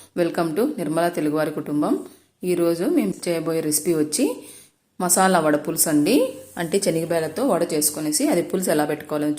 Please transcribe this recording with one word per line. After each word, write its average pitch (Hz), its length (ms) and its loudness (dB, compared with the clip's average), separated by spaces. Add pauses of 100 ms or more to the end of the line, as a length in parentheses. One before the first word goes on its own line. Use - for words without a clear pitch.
(180)
Welcome 165 380 0
to 247 220 0
నిర్మలా 165 320 0
తెలుగువారి 156 420 -2
కుటుంబం. 156 560 -2 (360)
ఈరోజు 170 400 0
మేము 185 300 0 (140)
చేయబోయే 165 340 -2
రెసిపీ 151 320 0
వచ్చి 160 540 -2 (540)
మసాలా 185 380 4
వడ 151 160 4
పులుసు 160 340 0
అండి, 196 540 2 (140)
అంటే 175 240 0
శనగబేళ్ళతో 165 680 0
వడ 170 260 2
చేసుకొనేసి 156 540 0
అది 175 160 2
పులుసు 190 280 -2
ఎలా 151 140 2
పెట్టుకోవాలని 151 540 -2